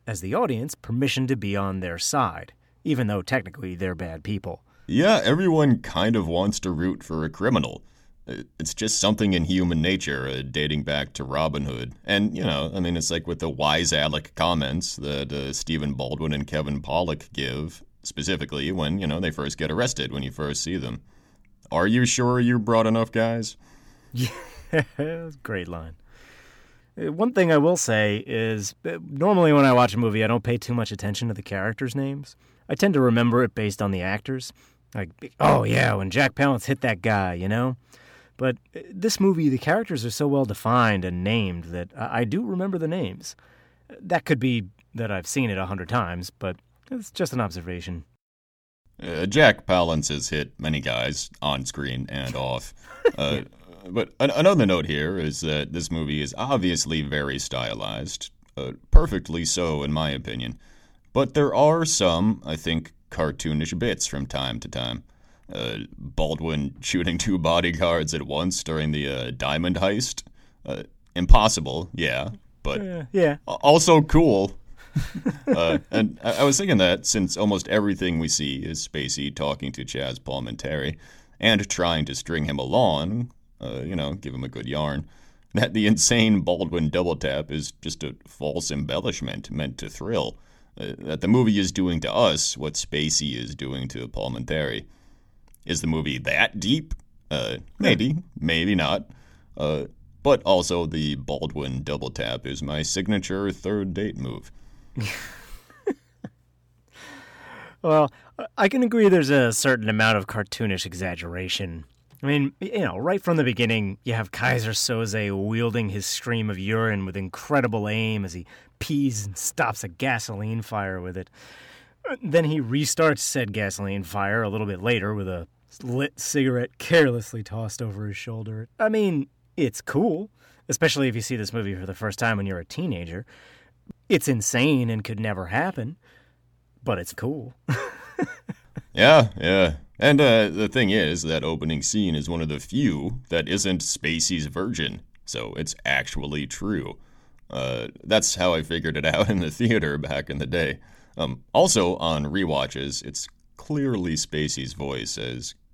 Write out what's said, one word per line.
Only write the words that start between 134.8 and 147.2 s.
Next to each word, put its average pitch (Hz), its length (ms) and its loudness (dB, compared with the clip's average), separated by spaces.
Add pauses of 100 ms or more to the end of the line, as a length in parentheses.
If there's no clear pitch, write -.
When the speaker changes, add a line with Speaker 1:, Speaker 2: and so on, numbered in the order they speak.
Speaker 1:
and 107 140 -2
could 107 160 -8
never 95 260 -4
happen, 135 500 -2 (840)
but 104 160 0
it's 87 160 -10
cool. 123 400 -6 (140)
<laughs> 127 60 2 (1200)
Speaker 2:
Yeah, 131 420 8
yeah. 90 380 4 (240)
And, 143 220 6
uh, 113 280 6
the 98 200 0
thing 117 220 2
is, 85 320 2
that 80 200 -2
opening 78 400 -2
scene 98 320 0
is 73 160 -4
one 85 100 -2
of 78 80 -4
the 73 120 -4
few 95 600 -2 (100)
that 82 180 0
isn't 92 340 0
Spacey's 80 640 -2
virgin, 69 560 -4 (220)
so 55 300 -10
it's - 200 -6 (100)
actually 69 640 -2
true. 85 520 -4 (520)